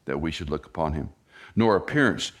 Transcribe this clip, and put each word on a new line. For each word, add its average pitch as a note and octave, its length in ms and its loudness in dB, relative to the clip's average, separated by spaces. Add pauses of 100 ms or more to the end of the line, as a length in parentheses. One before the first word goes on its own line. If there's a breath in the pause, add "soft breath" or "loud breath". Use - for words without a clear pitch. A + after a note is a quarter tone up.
that C#2 140 -4
we D#2+ 120 -4
should D#2+ 180 -8
look D2+ 160 -6
upon D#2 280 -4
him, D2 160 -6 (460 loud breath)
nor G#2+ 200 6
appearance B2+ 640 0